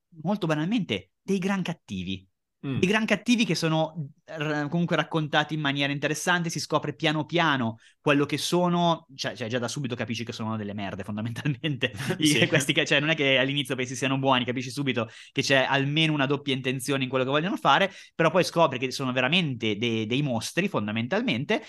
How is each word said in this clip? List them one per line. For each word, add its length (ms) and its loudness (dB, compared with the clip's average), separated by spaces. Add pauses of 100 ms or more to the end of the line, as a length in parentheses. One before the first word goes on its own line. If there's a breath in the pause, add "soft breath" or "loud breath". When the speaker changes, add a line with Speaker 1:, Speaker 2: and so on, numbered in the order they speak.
(220)
Speaker 1:
molto 260 0
banalmente, 640 0 (100)
dei 180 -2
gran 220 -2
cattivi. 640 -8 (400)
Speaker 2:
Mm. 120 -2
Speaker 1:
Dei 120 2
gran 160 0
cattivi 400 2
che 100 0
sono 540 -2 (160)
r-, 440 -4
comunque 280 0
raccontati 560 0
in 80 -4
maniera 320 0
interessante, 560 0
si 100 -6
scopre 340 -2
piano 320 0
piano 520 2 (240 soft breath)
quello 240 4
che 120 -4
sono, 800 2
cioè, 200 -6
cioè, 120 -6
già 120 -2
da 100 -2
subito 260 -4
capisci 300 -4
che 80 -8
sono 240 -6
delle 160 -6
merde, 320 -8
fondamentalmente. 880 -4
Speaker 2:
<laughs> 260 -4
Speaker 1:
I-, 60 0
Speaker 2:
Sì. 220 4
Speaker 1:
questi 260 2
che, 120 4
cioè, 140 2
non 100 0
è 60 2
che 220 2
all'inizio 380 0
pensi 200 -6
siano 240 -2
buoni, 240 4
capisci 280 -4
subito 360 -2 (240 loud breath)
che 100 -2
c'è 260 4
almeno 460 2
una 120 0
doppia 280 -2
intenzione 500 -2
in 60 -4
quello 140 0
che 80 -2
vogliono 240 0
fare, 360 4 (220 loud breath)
però 160 4
poi 140 4
scopri 340 2
che 140 -4
sono 220 -4
veramente 640 0
de-, 280 0
dei 160 0
mostri, 460 -2
fondamentalmente. 1000 -2